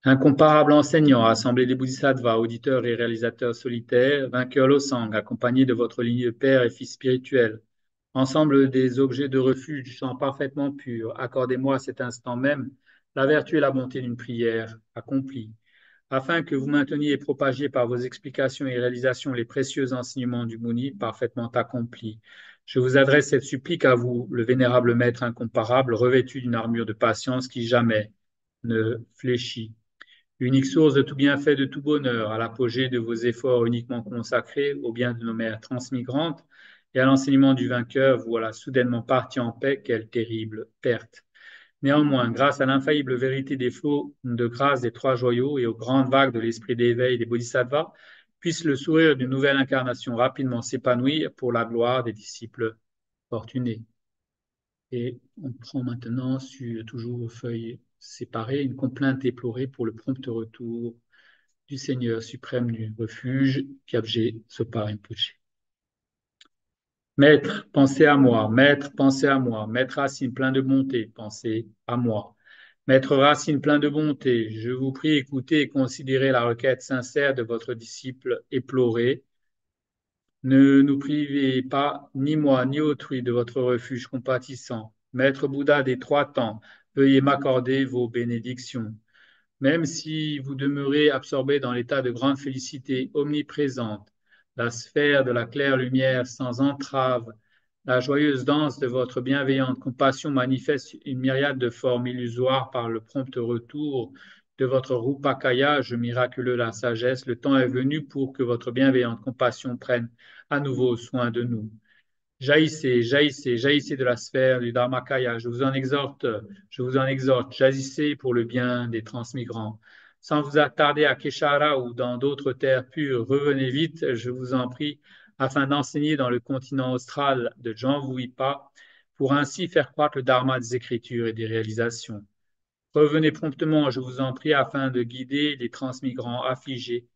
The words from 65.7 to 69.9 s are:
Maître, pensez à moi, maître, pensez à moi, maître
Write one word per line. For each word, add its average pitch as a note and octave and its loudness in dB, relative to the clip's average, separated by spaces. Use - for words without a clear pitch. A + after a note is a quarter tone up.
Maître, D3 6
pensez C#3+ 6
à D3 6
moi, A#2 6
maître, C#3 4
pensez C3+ 4
à C#3 4
moi, A2 -2
maître B2+ -2